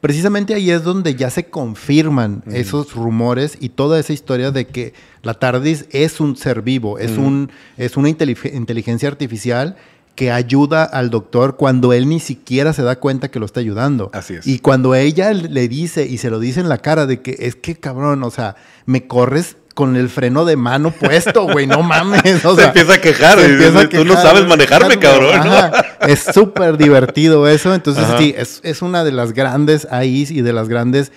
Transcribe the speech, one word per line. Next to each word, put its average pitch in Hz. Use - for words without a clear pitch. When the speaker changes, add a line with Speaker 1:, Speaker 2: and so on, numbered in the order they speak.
Speaker 1:
precisamente 196
ahí 190
es 170
donde 175
ya 127
se 170
confirman 135
Speaker 2:
Ujú. 104
Speaker 1:
esos 143
rumores 117
y 131
toda 151
esa 156
historia 131
de 131
que -
la 113
tardis 131
es 156
un 143
ser 117
vivo, 113
es 113
Speaker 2:
Ujú. 110
Speaker 1:
un, 139
es 123
una 139
intelife-, 151
inteligencia 117
artificial 127
que 127
ayuda 139
al 127
Doctor 123
cuando 127
él 127
ni 160
siquiera 139
se 147
da 123
cuenta 135
que 120
lo 104
está 123
ayudando. 117
Speaker 2:
Así 95
es. 80
Speaker 1:
Y 135
cuando 131
ella 156
le 147
dice, 151
y 127
se 120
lo 113
dice 127
en 180
la 147
cara, 151
de 123
que, 131
"Es -
que, -
cabrón, 139
o 120
sea, 110
me 127
corres 123
con 131
el 123
freno 131
de 165
mano 135
puesto, 175
güey, 143
no 135
mames", 175
o 170
Speaker 2:
<laughs> 190
Se 165
Speaker 1:
sea, 151
Speaker 2:
empieza 170
a 180
quejar, 165
Speaker 1:
se 180
Speaker 2:
y 139
Speaker 1:
empieza 165
a 202
Speaker 2:
dice, 156
"Tú 160
no 175
Speaker 1:
quejar, 180
Speaker 2:
sabes 170
Speaker 1:
güey, 180
Speaker 2:
manejarme, 170
Speaker 1:
claro, 139
Speaker 2:
cabrón", 170
¿no? 185
Speaker 1:
ajá. 170
Es 143
súper 190
divertido 147
eso, 156
entonces 143
Speaker 2:
Ajá. 117
Speaker 1:
sí, 147
es, -
es 165
una 175
de 147
las 120
grandes 139
A 131
Is 139
y 143
de 120
las 110
grandes 123